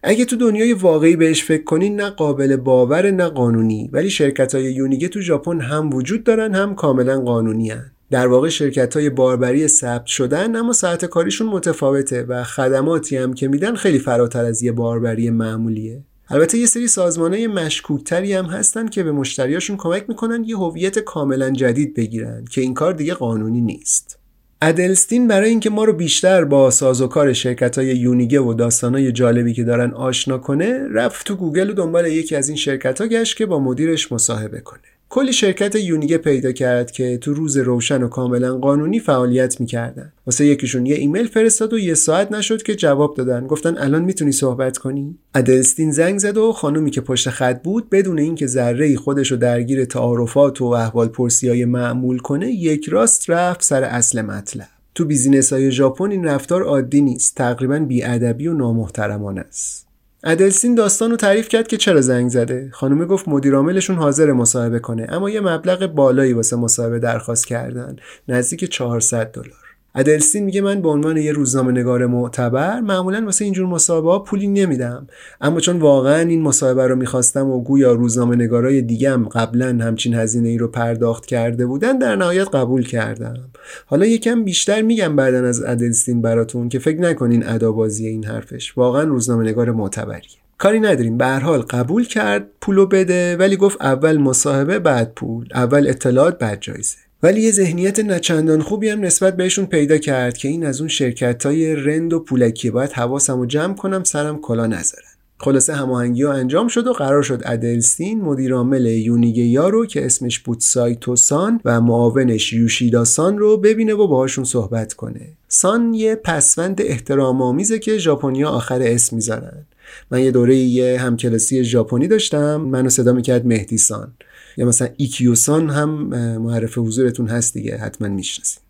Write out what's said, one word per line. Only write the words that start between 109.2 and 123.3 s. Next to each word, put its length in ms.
رو 160
که 200
اسمش 340
بود 200
سایتو 560
سان 500
و 160
معاونش 720
یوشیدا 520
سان 320
رو 200
ببینه 360
و 140
باهاشون 360
صحبت 500
کنه. 340
سان 460
یه 220
پسوند 640
احترام 600
آمیزه 380
که 180
ژاپنیا 520
آخر 320
اسم 340
میذارن. 500
من 100
یه 100
دوره‌ای 280
یه 400
همکلاسی 640
ژاپنی 440
داشتم، 540
منو 280
صدا 240
می‌کرد 340